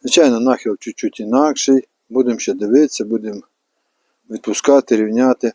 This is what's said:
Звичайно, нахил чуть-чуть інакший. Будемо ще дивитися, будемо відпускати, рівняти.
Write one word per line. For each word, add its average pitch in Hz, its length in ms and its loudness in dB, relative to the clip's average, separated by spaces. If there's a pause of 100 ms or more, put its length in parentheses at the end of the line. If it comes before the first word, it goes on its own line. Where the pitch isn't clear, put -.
Звичайно, 131 360 4
нахил 120 400 0
чуть-чуть - 400 -8
інакший. 135 680 0 (200)
Будемо 120 300 -2
ще 101 160 -4
дивитися, 113 500 -2
будемо 107 360 -8 (880)
відпускати, 117 680 0
рівняти. 117 580 0